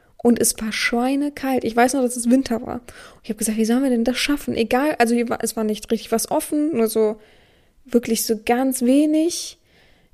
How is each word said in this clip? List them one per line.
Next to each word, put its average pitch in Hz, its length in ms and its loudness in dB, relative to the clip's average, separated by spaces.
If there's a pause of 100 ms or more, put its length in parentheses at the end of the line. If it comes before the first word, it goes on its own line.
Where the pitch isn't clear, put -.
(220)
Und 240 180 4
es - 200 0
war 220 120 -6
schweinekalt. 269 920 -2
Ich 220 100 -4
weiß 247 200 4
noch, 269 80 0
dass 240 140 -2
es 233 140 0
Winter 247 320 2
war. - 120 -8
Und - 500 -18
ich - 60 -10
hab 208 80 -8
gesagt, 220 200 -4
„Wie 226 60 4
sollen 240 180 2
wir 269 80 2
denn 233 140 2
das 254 140 0
schaffen?“ 285 360 -2
Egal, 254 440 0
also 233 160 2
hier 240 140 0
war, - 140 -6
es 226 140 -6
war 220 80 -4
nicht 214 260 -4
richtig 226 220 -4
was 226 180 -2
offen, 302 460 -2
nur 226 100 2
so 220 300 0 (680)
wirklich 233 400 0
so 220 200 -2
ganz 254 380 0
wenig. 302 760 2 (560)